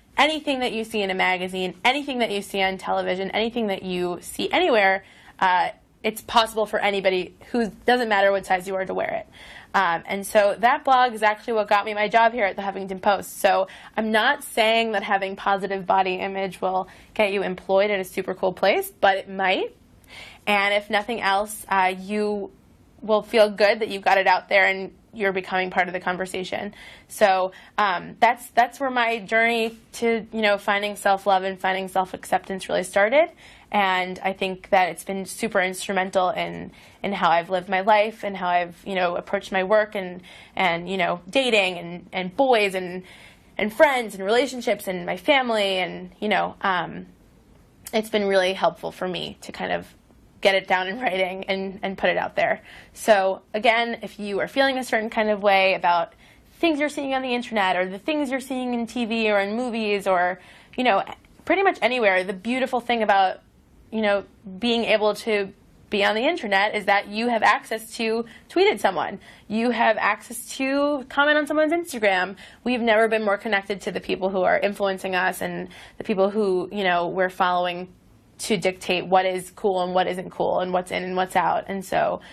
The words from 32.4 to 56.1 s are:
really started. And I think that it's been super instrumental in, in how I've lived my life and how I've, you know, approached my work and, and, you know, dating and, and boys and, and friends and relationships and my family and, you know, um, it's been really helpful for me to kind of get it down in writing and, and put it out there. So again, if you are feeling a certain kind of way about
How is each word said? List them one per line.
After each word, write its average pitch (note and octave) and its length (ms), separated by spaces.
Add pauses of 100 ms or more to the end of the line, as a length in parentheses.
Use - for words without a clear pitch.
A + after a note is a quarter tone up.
really F3+ 160
started. A#3 460 (400)
And F#3 520
I F#3+ 100
think F#3+ 380
that F#3 180
it's - 160
been G3 220
super G#3+ 340
instrumental F#3 680
in, E3+ 420 (300)
in G3 100
how F3 180
I've E3+ 200
lived F#3 180
my F#3+ 120
life G#3+ 440
and G3 120
how F#3 120
I've, F3 280 (100)
you G3 80
know, F3+ 220
approached - 360
my F#3+ 120
work G#3+ 300
and, F#3 280 (340)
and, F3 320
you G3 80
know, F3 320
dating G3+ 500
and, F3 340
and F#3 220
boys A3 400
and, F#3 280 (560)
and G#3+ 140
friends B3+ 420
and F#3+ 100
relationships A#3+ 640
and F3+ 160
my F3 120
family A3 600
and, F3+ 320 (100)
you G#3 80
know, F3+ 340
um, F3+ 440 (880)
it's A3 160
been G#3 180
really F#3+ 260
helpful E3+ 400
for F#3 160
me D#3 340
to - 100
kind F3 200
of F2 140 (540)
get G3 140
it F#3+ 140
down F#3 180
in G3 140
writing F#3 440
and, F#3+ 380
and G3 160
put G3 100
it F3 80
out - 200
there. E3 260 (320)
So F#3+ 480 (100)
again, A3+ 500
if - 160
you G3+ 220
are - 80
feeling C4+ 300
a B3+ 60
certain A3+ 260
kind A3 200
of G#3 120
way F#3+ 320
about E3+ 380 (480)